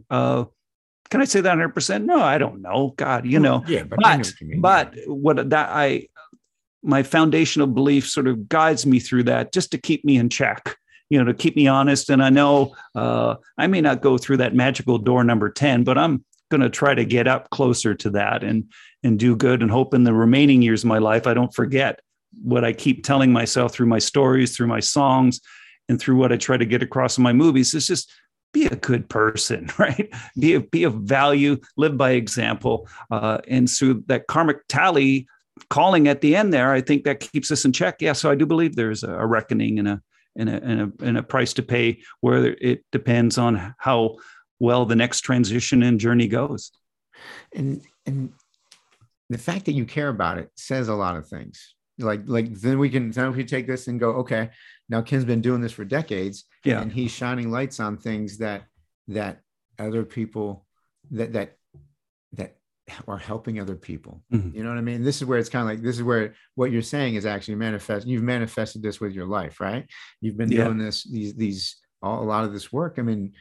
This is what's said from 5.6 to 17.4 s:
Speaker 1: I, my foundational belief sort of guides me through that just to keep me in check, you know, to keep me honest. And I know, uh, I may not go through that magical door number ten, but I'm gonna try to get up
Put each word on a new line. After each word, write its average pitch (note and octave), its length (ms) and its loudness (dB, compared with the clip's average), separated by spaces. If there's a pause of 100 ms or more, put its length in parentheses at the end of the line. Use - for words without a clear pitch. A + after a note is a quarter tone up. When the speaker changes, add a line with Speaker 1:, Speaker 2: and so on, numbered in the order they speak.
Speaker 1:
I, C3+ 380 -2 (760)
my C#3 200 2
foundational D#3 640 2
belief C3+ 400 2
sort C3+ 200 -2
of A2 200 -2
guides D#3 380 2
me B2+ 140 4
through B2 240 0
that B2 280 0
just - 200 -2
to C#3 60 -4
keep - 280 -2
me C#3 120 6
in A#2+ 120 4
check, - 480 -4 (320)
you C#3+ 100 4
know, B2 60 4
to A#2+ 80 2
keep - 240 0
me C#3+ 100 6
honest. C3+ 420 2
And C3+ 140 6
I C3+ 60 4
know, C#3+ 460 4 (200)
uh, A#2 400 -2 (220)
I D3+ 100 0
may F#3 140 2
not C#3+ 200 2
go C3 160 4
through C3+ 200 0
that B2 180 0
magical B2 420 2
door B2 260 2
number A2 260 2
ten, C3 340 2
but B2+ 140 2
I'm D3+ 260 0 (260)
gonna C3+ 200 2
try C#3+ 260 2
to A#2+ 100 0
get A#2+ 220 2
up C3 220 0